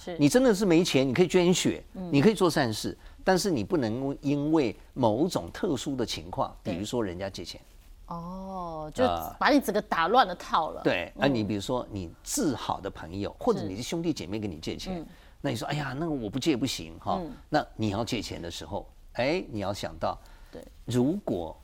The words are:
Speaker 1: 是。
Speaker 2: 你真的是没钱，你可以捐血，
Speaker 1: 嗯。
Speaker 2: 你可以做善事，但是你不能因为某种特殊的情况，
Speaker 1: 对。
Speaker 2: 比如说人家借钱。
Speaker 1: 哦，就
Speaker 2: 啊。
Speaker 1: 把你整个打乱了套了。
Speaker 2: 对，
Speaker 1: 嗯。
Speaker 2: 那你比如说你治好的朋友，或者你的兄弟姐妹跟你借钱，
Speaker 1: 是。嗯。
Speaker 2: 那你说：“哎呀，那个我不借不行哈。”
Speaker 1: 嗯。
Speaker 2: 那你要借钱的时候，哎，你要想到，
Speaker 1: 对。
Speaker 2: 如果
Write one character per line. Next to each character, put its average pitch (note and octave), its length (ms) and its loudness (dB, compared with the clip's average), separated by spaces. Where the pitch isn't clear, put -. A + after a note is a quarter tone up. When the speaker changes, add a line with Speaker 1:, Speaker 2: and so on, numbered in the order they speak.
Speaker 1:
是。 F3+ 160 -10
Speaker 2:
你 C#3+ 100 6
真 B3 140 6
的 B3 120 6
是 F#3+ 100 0
没 F3 200 8
钱， C3+ 220 4
你 C3 60 0
可 E3+ 100 4
以 F3 60 4
捐 F3+ 240 6
血， A2 300 0
Speaker 1:
嗯。 F#3 180 -10
Speaker 2:
你 C#3 100 6
可 G3 80 10
以 A3 40 6
做 F#3 140 4
善 C#3+ 240 2
事， - 240 -6
但 F#3+ 120 6
是 F#3 140 0
你 A#2+ 140 2
不 F3+ 120 0
能 C3 440 0
因 C#3+ 320 0
为 C3+ 220 4
某 B2 340 2
种 G2 240 -4
特 F3 240 -2
殊 C3+ 200 -4
的 A#2+ 100 -2
情 E2+ 240 -8
况， A#2+ 320 -4
Speaker 1:
对。 F#2+ 120 -4
Speaker 2:
比 E2 40 -6
如 G2+ 80 -4
说 A#2+ 180 -2
人 F2+ 140 -6
家 F#2+ 100 -6
借 F#2+ 160 -10
钱。 - 160 -14
Speaker 1:
哦， F3 880 -10
就 B3 100 0
Speaker 2:
啊。 - 340 0
Speaker 1:
把 G3 120 6
你 C#4+ 100 8
整 G3+ 140 -2
个 G#3 80 0
打 E3 260 2
乱 A#3+ 180 6
了 F3+ 100 -4
套 E3 340 -2
了。 E3 120 -10
Speaker 2:
对， F#2 340 0
Speaker 1:
嗯。 - 20 -20
Speaker 2:
那 - 100 2
你 A#2 160 0
比 G#2 100 -2
如 G2+ 60 -2
说 B2 300 -4
你 F#2 200 -8
治 - 300 -2
好 - 260 -4
的 F2+ 80 -6
朋 F2+ 300 -10
友， G2 200 -4
或 B3 140 2
者 - 100 -2
你 G2 140 -6
的 A2 60 -6
兄 E3+ 200 -4
弟 E3+ 100 0
姐 - 140 -6
妹 G2+ 140 -4
跟 G#2 100 -4
你 D2+ 60 -8
借 - 200 -6
钱， F#3+ 180 -8
Speaker 1:
是。 F3 60 -6
嗯。 D3+ 60 -12
Speaker 2:
那 C#3 80 -2
你 B2 60 -2
说 A2+ 120 -6
：“哎 - 60 -4
呀， C#3 240 -4
那 E3 80 -2
个 E3 40 -2
我 A#2+ 200 -4
不 C3 80 -4
借 C#3 180 2
不 A2+ 80 -2
行 E2 340 -6
哈。” F2+ 220 -2
Speaker 1:
嗯。 F#2 100 -8
Speaker 2:
那 C#3+ 160 2
你 G#2+ 140 -2
要 G2+ 140 -2
借 A#2 180 -4
钱 E2+ 180 -8
的 E2+ 100 -10
时 - 140 -10
候， F#2 240 -8
哎， D3 360 0
你 A2+ 100 -6
要 G2 140 -2
想 E2+ 240 -8
到， F#2 200 -4
Speaker 1:
对。 - 140 -16
Speaker 2:
如 B2 280 2
果 E2+ 400 -4